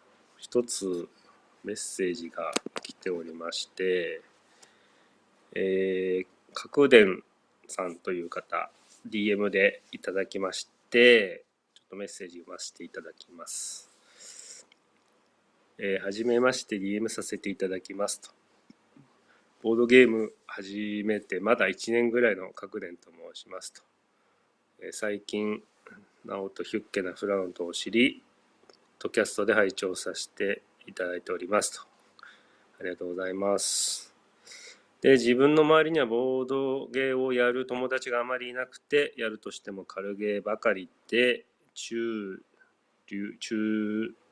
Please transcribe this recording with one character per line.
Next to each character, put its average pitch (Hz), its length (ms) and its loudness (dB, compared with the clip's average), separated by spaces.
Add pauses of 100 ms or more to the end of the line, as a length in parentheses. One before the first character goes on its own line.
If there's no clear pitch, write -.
(380)
一 - 260 0
つ 92 460 -6 (560)
メ 104 80 -6
ッ - 20 -8
セ - 360 -4
ー - 20 -2
ジ 82 160 -10
が 82 240 -8 (280)
来 - 120 -16
て - 160 -8
お 87 120 -4
り 82 120 -12
ま 82 180 -10
し - 180 -8
て、 87 520 -2 (1300)
え 95 720 0
ー、 - 20 -10 (280)
角 - 340 2
伝 107 340 10 (460)
さ - 180 -6
ん 85 120 -8
と 95 160 -6
い 87 100 -4
う 85 60 -10
方、 85 420 -6 (340)
デ 113 140 -6
ィ 104 60 0
ー 104 80 2
エ - 20 2
ム 101 160 0
で 98 400 4
い - 80 -14
た 90 140 -8
だ 95 120 -2
き 98 140 -8
ま 92 140 -4
し - 160 -10 (200)
て、 117 540 6 (300)
ち - 60 -20
ょ - 80 -20
っ - 20 -20
と 92 80 -14
メ 101 80 -8
ッ - 20 -10
セ - 180 -14
ー - 40 -14
ジ 87 100 -18
読 87 140 -18
ま 87 60 -14
せ - 140 -12
て 87 120 -16
い 85 40 -14
た 80 120 -14
だ 80 100 -16
き - 220 -20
ま 85 120 -18
す。 - 440 -12 (1900)
え 95 160 0
ー、 - 60 -6
「は 101 80 -4
じ 110 140 -4
め 120 160 4
ま 127 100 4
し - 140 -4
て、 107 120 -6
デ 95 100 -6
ィ 98 40 -2
ー 104 60 -2
エ - 20 -2
ム 110 80 -2
さ 110 160 -8
せ - 140 -8
て 101 120 -8
い 92 60 -4
た 95 140 -4
だ 92 100 -6
き 95 140 -16
ま 101 120 -4
す」 - 140 -6
と。 - 120 -20 (1300)
「ボ 113 120 2
ー - 20 2
ド 120 100 4
ゲ 127 160 12
ー 117 60 8
ム 110 240 -2 (120)
始 104 600 -8
め 107 160 0
て 92 180 -6
ま 107 160 2
だ 95 140 0
一 104 240 -4
年 120 160 4
ぐ 120 100 0
ら 117 140 4
い - 20 -4
の 92 160 -12
角 101 300 -12
伝 87 160 -14
と - 120 -20 (240)
申 - 60 -16
し - 80 -20
ま 92 140 -14
す」 - 100 -14
と。 - 100 -20 (1000)
「え 90 60 -10
ー、 - 20 -14
最 104 300 -6
近、 107 420 -4 (600)
ナ 101 120 -8
オ 98 120 -6
と - 140 -10
ヒ - 140 -4
ュ - 40 0
ッ - 100 -14
ケ 101 100 -2
な 90 120 -4
フ - 140 -6
ラ 101 100 2
ノ 92 160 -4
と 87 120 -6
を 85 60 -8
知 - 200 -8
り、 120 300 2 (460)
ポ - 60 -20
ッ - 40 -20 (260)
ド 101 60 -4
キ 113 120 2
ャ 101 40 4
ス - 100 -8
ト 101 100 0
で 107 80 4
拝 101 180 4
聴 92 240 -4
さ 90 180 -8
せ - 180 -10
て 101 320 -4 (220)
い - 60 -20
た 92 160 -6
だ 90 80 -6
い 87 60 -8
て - 100 -8
お 90 60 -4
り 87 100 -8
ま 101 140 2
す」 - 180 -2
と。 - 40 -18 (1000)
あ - 20 -14
り 92 60 -6
が 87 80 -8
と 90 80 -10
う 87 100 -8
ご - 0 -
ざ 92 140 -6
い 92 40 -6
ま 98 240 0
す。 - 560 -4 (840)
で、 135 140 8
自 120 200 4
分 139 220 6
の 156 60 6
周 156 240 6
り 160 80 -2
に 160 60 2
は 131 60 2
ボ 127 380 0
ー - 20 -6
ド 135 420 -4
ゲ 131 260 -2
ー 131 40 0
を 131 140 0
や 123 180 4
る 127 160 -2
友 127 220 -4
達 127 220 -4
が 120 100 -2
あ 120 60 -2
ま 127 120 -4
り 123 120 -10
い 123 40 -12
な 127 140 -6
く - 140 -20
て、 143 340 0
や 117 140 -4
る 110 80 -10
と 104 120 -12
し - 120 -14
て 104 100 -14
も 95 140 -12
軽 98 320 -8
ゲ 104 220 -2
ー - 20 -10
ば 104 160 -4
か 110 160 2
り 92 160 -8 (180)
で、 123 380 2 (280)
中 110 720 -8 (640)
流、 101 320 -8
中 107 760 -2 (180)